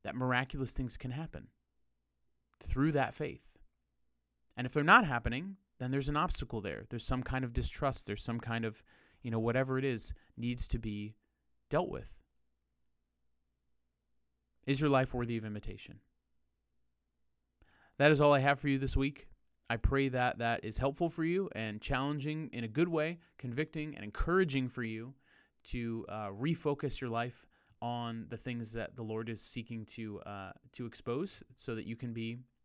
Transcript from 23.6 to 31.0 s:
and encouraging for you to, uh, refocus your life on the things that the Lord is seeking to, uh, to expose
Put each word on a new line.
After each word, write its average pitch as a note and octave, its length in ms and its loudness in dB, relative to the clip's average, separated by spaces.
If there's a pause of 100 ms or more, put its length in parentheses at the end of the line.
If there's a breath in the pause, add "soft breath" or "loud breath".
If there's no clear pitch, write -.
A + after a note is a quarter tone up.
and - 100 -10
encouraging C#3 640 2
for B2 140 -6
you A2+ 320 -6 (500 soft breath)
to, A#2 440 -4
uh, G#2+ 200 -6
refocus C#3+ 720 -2
your B2 100 -4
life A#2+ 360 -4 (340 soft breath)
on A#2+ 480 -4
the A#2 80 -8
things A#2 360 -8
that A2+ 240 -6
the A#2+ 60 -8
Lord A2 260 -4
is A2 120 -6
seeking A2+ 460 -8
to, G#2+ 340 -8
uh, G2 320 -10 (200)
to A#2+ 140 -8
expose C3+ 560 -4 (120)